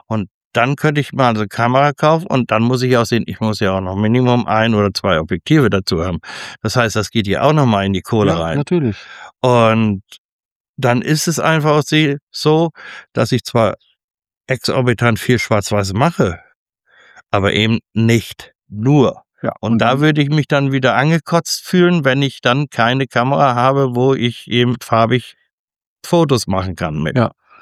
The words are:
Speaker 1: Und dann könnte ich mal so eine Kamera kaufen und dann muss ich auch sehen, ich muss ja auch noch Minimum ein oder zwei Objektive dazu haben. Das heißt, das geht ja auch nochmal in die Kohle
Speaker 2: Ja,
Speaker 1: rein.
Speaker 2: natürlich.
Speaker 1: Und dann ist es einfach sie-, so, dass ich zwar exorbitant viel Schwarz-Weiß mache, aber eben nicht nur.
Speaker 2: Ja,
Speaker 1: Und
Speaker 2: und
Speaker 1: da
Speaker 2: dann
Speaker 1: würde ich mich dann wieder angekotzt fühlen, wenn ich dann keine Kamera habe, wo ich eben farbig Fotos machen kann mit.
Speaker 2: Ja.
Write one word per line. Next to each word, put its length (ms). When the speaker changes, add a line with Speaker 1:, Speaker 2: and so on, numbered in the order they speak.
Speaker 1:
Und 240
dann 220
könnte 260
ich 100
mal 240
so 60
eine 60
Kamera 460
kaufen 340
und 240
dann 120
muss 180
ich 160
auch 80
sehen, 220
ich 120
muss 200
ja 160
auch 60
noch 140
Minimum 520
ein 260
oder 200
zwei 260
Objektive 500
dazu 360
haben. 140
Das 140
heißt, 200
das 160
geht 160
ja 140
auch 120
nochmal 320
in 80
die 80
Kohle 300
Speaker 2:
Ja, 80
Speaker 1:
rein. 200
Speaker 2:
natürlich. 360
Speaker 1:
Und 600
dann 240
ist 260
es 120
einfach 440
sie-, 340
so, 380
dass 200
ich 100
zwar 320
exorbitant 720
viel 200
Schwarz-Weiß 540
mache, 460
aber 220
eben 260
nicht 600
nur. 540
Speaker 2:
Ja, 140
Speaker 1:
Und 140
Speaker 2:
und 60
Speaker 1:
da 120
Speaker 2:
dann 100
Speaker 1:
würde 220
ich 60
mich 180
dann 240
wieder 240
angekotzt 680
fühlen, 400
wenn 200
ich 180
dann 300
keine 340
Kamera 480
habe, 420
wo 200
ich 320
eben 340
farbig 540
Fotos 440
machen 280
kann 280
mit. 120
Speaker 2:
Ja. 160